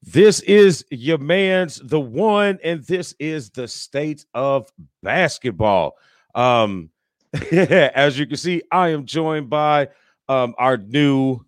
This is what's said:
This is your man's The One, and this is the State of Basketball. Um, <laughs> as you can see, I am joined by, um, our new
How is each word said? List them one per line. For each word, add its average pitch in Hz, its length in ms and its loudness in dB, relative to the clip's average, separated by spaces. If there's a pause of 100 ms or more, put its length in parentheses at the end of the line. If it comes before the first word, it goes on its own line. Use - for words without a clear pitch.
This 196 400 4
is 196 480 4
your 143 280 -2
man's 185 640 -2
The 143 160 -2
One, 196 640 0
and 160 220 -4
this 175 340 -6
is 147 300 -8
the 123 180 -10
State 147 680 -8
of 135 380 -2 (320)
Basketball. 104 920 0 (360)
Um, 110 580 0 (220)
<laughs> - 380 -10
as 147 680 2
you 147 80 -4
can 143 120 -10
see, 175 340 -4
I 180 180 2
am 147 160 -6
joined 156 440 -6
by, 151 400 0 (400)
um, 127 280 0
our 127 200 2
new 131 720 0